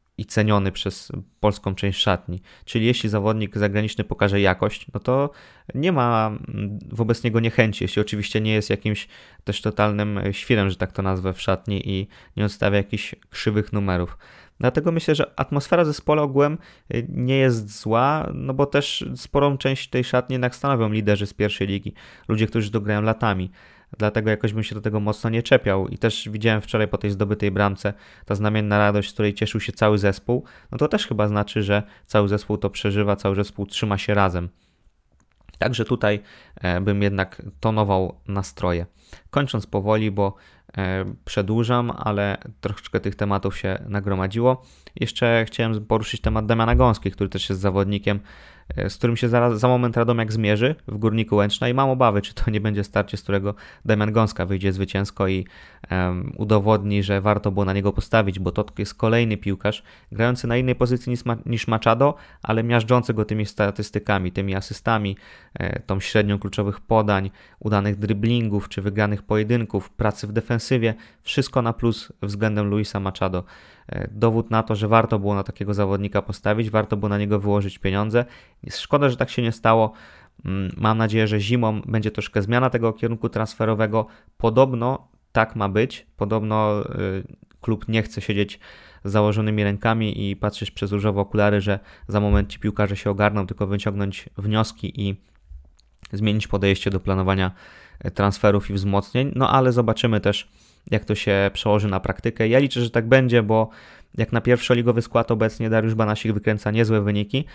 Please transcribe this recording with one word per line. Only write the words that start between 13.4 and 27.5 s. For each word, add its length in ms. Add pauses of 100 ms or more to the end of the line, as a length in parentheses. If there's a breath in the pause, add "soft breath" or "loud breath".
numerów. 460 (420 loud breath)
Dlatego 320
myślę, 220
że 220
atmosfera 480
w 20
zespole 360
ogółem, 360 (300 loud breath)
e, 200
nie 280
jest 440
zła, 540
no 200
bo 120
też 380 (120)
sporą 420
część 300
tej 160
szatni 300
jednak 200
stanowią 380
liderzy 340
z 80
pierwszej 320
ligi, 280 (340 loud breath)
ludzie, 180
którzy 240
dograją 320
latami. 480 (480 loud breath)
Dlatego 320
jakoś 220
bym 100
się 120
do 60
tego 200
mocno 300
nie 120
czepiał 460
i 100
też 300
widziałem 320
wczoraj 280
po 100
tej 120
zdobytej 400